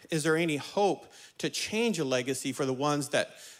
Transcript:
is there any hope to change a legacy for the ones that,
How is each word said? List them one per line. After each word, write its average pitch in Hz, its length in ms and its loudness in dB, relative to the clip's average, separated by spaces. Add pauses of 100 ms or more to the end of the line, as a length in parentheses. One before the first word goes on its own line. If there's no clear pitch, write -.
(100)
is 156 120 0
there 160 140 4
any 165 200 0
hope 190 500 0 (320)
to 160 100 -2
change 214 500 0
a 156 60 0
legacy 131 480 0
for 143 120 -2
the 131 80 2
ones 143 360 0
that, 123 220 0 (300)